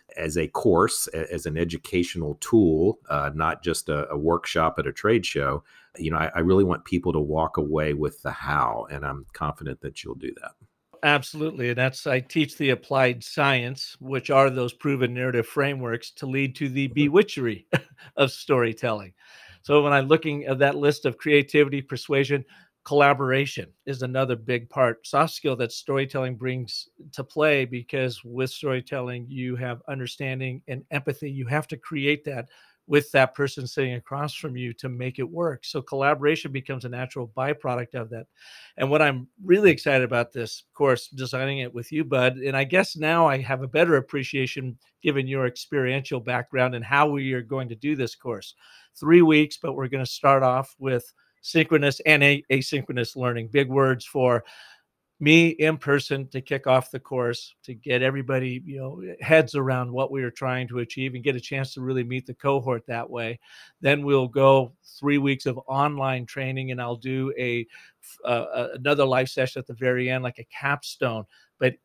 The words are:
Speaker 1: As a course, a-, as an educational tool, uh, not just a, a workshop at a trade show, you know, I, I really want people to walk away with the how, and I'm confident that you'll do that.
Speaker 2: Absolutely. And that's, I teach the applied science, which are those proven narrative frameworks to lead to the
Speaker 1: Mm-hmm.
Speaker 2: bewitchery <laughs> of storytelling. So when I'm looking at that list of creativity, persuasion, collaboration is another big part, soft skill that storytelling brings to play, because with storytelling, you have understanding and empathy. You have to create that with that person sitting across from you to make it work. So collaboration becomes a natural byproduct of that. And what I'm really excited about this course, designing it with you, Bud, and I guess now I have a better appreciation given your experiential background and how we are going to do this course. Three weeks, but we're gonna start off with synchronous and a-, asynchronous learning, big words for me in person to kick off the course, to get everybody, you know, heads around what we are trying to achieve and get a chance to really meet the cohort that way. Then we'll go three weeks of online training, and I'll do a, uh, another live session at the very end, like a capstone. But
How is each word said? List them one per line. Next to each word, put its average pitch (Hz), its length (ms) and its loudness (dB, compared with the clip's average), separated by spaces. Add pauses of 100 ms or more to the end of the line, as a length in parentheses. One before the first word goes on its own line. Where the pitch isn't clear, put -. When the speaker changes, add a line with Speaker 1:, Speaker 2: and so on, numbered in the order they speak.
(160)
Speaker 1:
As 82 220 -4
a 78 100 2
course, - 640 2
a-, 80 160 -6
as 87 160 -8
an 76 120 -4
educational 85 800 -2
tool, 92 640 4 (100)
uh, 71 260 -2
not 80 280 -2
just - 260 -4
a, 73 200 -4
a 73 80 -6
workshop 80 640 0
at 71 80 -4
a 69 60 -6
trade 107 320 0
show, 71 360 -2 (360)
you 80 120 -4
know, 80 60 0
I, 78 200 0
I 85 40 0
really 92 240 6
want 87 220 0
people 90 260 -2
to 76 80 0
walk 78 380 -2
away 76 360 0
with 73 280 -4
the 67 100 -6
how, 62 580 -4
and 71 160 -8
I'm 69 280 -8
confident 73 480 -6
that - 240 -12
you'll - 100 -12
do 65 260 -10
that. - 100 -14 (520)
Speaker 2:
Absolutely. 147 640 -2
And 120 100 -2
that's, 131 300 -2
I 131 140 0
teach 147 360 -2
the 143 120 0
applied 127 560 0
science, 135 720 -2
which 131 300 -6
are 135 200 6
those 123 220 -2
proven 127 420 -2
narrative 123 340 -2
frameworks 131 640 -4
to - 160 -14
lead 131 280 -2
to 143 140 -4
the 139 180 -2
Speaker 1:
Mm-hmm. 120 60 -12
Speaker 2:
bewitchery 143 760 2 (240)
<laughs> - 240 -20
of 135 160 2
storytelling. 113 800 -2 (520)
So 147 180 4
when 143 100 2
I'm 135 160 4
looking 147 380 2
at 131 140 -2
that 143 180 4
list 143 280 2
of 127 120 -2
creativity, 143 640 4
persuasion, 139 640 -2 (400)
collaboration 139 800 2 (180)
is 131 160 -8
another 127 360 0
big 120 320 -4
part, 120 360 2
soft 151 280 2
skill 131 240 -2
that 117 160 -2
storytelling 135 640 -4
brings 127 500 -6 (240)
to 135 120 -8
play, 147 420 2
because 123 580 -6
with 127 260 -4
storytelling, 123 800 -6
you 127 300 -6
have 123 320 -8
understanding 131 800 -8
and 127 200 -10
empathy. 143 400 -6
You 135 180 -8
have 147 200 -2
to 156 80 -12
create 143 500 -2
that 131 220 -8 (420)
with 143 220 2
that 131 240 4
person 139 320 -4
sitting 127 280 -4
across 139 380 -8
from 131 220 -10
you 123 160 -8
to 139 160 -12
make 127 320 -8
it 131 100 -6
work. 165 360 -6
So 139 160 -8
collaboration 143 720 0
becomes 131 320 -8
a 123 40 -10
natural 123 460 -10
byproduct 131 600 -4
of 113 160 -8
that. 113 160 -12 (500)
And 139 120 0
what 151 120 4
I'm 131 260 0 (160)
really 190 280 6
excited 135 340 2
about 120 260 -2
this 117 320 -10 (100)
course, 135 360 2
designing 135 500 -6
it 123 140 -8
with 120 180 -12
you, 156 140 -2
Bud, 127 320 2
and 135 180 -4
I 135 80 0
guess 180 320 0
now 160 320 2
I 135 140 0
have 135 200 -4
a 135 60 -8
better 156 300 4
appreciation 131 800 -4 (260)
given 139 240 0
your 135 200 -2
experiential 131 720 -4
background 123 540 -2
and 117 100 -8
how 143 240 4
we 135 240 -2
are 123 80 -2
going 127 260 -6
to 113 80 -10
do 143 220 -4
this 127 180 -4
course. 110 400 -10 (420)
Three 165 240 8
weeks, 151 400 6
but 151 120 -6
we're 135 160 -4
gonna 131 160 -4
start 135 360 4
off 131 380 2
with 131 320 -2 (300)
synchronous 147 640 2
and 151 180 8
a-, 143 260 6
asynchronous 131 680 -2
learning, 120 340 -2
big 139 160 4
words 131 380 2
for 123 400 2 (760)
me 160 280 8
in 156 300 0
person 139 500 -2
to 131 140 -8
kick 135 260 -6
off 131 240 2
the 131 80 -8
course, 120 640 -4
to 127 100 -16
get 123 300 -2
everybody, 131 600 -2
you 139 140 -14
know, 139 240 -12 (180)
heads 160 360 4
around 127 360 -2
what 131 200 -2
we 135 100 -4
are 123 80 -4
trying 127 380 -4
to 120 100 -8
achieve 127 380 -6
and 123 80 -10
get 131 120 0
a 123 40 -8
chance 135 340 -6
to 135 80 -12
really 127 220 -2
meet 123 240 -8
the 127 80 -14
cohort 131 500 -2
that 120 240 -8
way. 117 300 -8 (420)
Then 143 240 2
we'll 135 220 4
go 135 480 6 (240)
three 143 180 2
weeks 139 300 0
of 127 200 -4
online 135 600 -2
training, 131 420 -8
and 127 100 -6
I'll 120 180 -6
do 131 380 -4
a, 120 300 -2 (580)
uh, 120 520 -2
another 143 300 2
live 131 220 2
session 131 320 -2
at 123 60 -8
the 131 80 -14
very 127 340 0
end, 127 160 -2
like 123 140 -8
a 117 80 -18 (100)
capstone. 139 680 -4 (360)
But 127 260 2